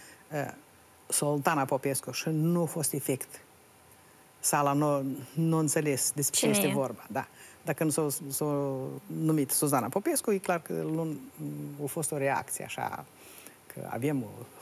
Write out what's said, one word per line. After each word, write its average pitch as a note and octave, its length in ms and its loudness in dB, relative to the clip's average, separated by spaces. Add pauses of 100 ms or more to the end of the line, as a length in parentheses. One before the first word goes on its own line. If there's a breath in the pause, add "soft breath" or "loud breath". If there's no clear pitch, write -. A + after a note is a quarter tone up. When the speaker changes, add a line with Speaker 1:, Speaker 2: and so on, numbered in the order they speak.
(320 loud breath)
Speaker 1:
uh, D3 200 -4 (560)
Soltana D3 560 2
Popescu C3+ 460 0
și - 180 -4
nu E3 340 4
a - 20 2
fost D#3 280 -2
efect. - 480 -4 (1000 loud breath)
Sala C#3+ 320 4
nu, C#3+ 440 2 (180)
nu E3 220 4
a - 20 4
înțeles D3+ 560 2
despre - 240 0
Speaker 2:
Cine - 140 4
Speaker 1:
ce G#3 60 4
este G3 120 2
Speaker 2:
e? C3+ 40 0
Speaker 1:
vorba. C3 360 -2
Da. - 160 -4 (380 loud breath)
Dacă D#3+ 200 0
nu D#3 60 2
s-a, D#3 160 2 (220)
s-a C#3+ 480 0 (300)
numit D#3 440 2
Suzana C3+ 380 2
Popescu, A#3 440 0
e G3 60 2
clar F3 240 0
că - 100 -8
nu, D#3+ 440 -2 (680)
a - 20 -2
fost D#3 260 -4
o D3+ 40 -2
reacție - 480 0
așa, - 400 -6 (640 loud breath)
că - 240 -12
avem C3+ 320 0
o G#2 60 -10 (340)